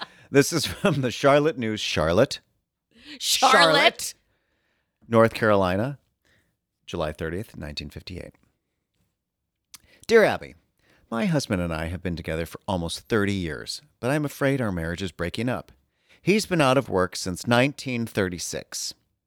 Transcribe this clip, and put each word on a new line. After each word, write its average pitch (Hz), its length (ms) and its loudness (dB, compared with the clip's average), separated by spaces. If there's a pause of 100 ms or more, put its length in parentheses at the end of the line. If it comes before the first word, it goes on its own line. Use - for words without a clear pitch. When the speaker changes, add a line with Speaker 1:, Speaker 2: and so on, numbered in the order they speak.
(300)
Speaker 1:
This 139 240 4
is 160 140 0
from 143 340 0
the 127 80 0
Charlotte 143 480 2
News, 110 220 -4
Charlotte. 85 640 2 (760)
Speaker 2:
Charlotte. - 340 2
Speaker 1:
Charlotte, 294 640 4 (960)
North 113 260 4
Carolina, 104 640 2 (880)
July 80 260 -4
thirtieth, 85 460 -10
nineteen 76 320 -12
fifty-eight. - 460 -16 (1700)
"Dear 220 140 6
Abby, 82 320 -2 (560)
my 226 160 -2
husband 131 340 0
and 87 100 -2
I 80 140 -4
have 87 160 -6
been 90 140 -4
together 82 320 -6
for - 200 -14
almost 90 340 -4
thirty 101 300 0
years, 80 520 -8 (160)
but 110 100 -4
I'm 151 160 -2
afraid 139 340 -2
our 110 120 -2
marriage 85 320 -4
is 92 80 -6
breaking 85 380 -6
up. 104 220 -6 (480)
He's 202 280 2
been 175 140 2
out 131 180 4
of 120 100 -2
work 92 260 0
since - 300 -8
nineteen 120 600 0
thirty-six." - 880 -6 (320)